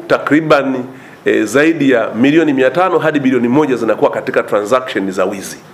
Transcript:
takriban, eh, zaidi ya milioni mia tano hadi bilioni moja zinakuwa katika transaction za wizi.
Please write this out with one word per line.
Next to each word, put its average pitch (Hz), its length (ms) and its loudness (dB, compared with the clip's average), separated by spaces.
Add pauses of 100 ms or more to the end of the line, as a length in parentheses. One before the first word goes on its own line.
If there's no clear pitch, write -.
takriban, 135 760 0 (400)
eh, 110 200 0
zaidi 139 460 2
ya 113 240 2
milioni 147 380 2
mia 131 180 2
tano 175 280 0
hadi 147 220 0
bilioni 127 280 0
moja 135 280 2
zinakuwa 113 340 0
katika 120 320 -2
transaction 104 720 -2
za 95 120 0
wizi. 95 320 -8 (180)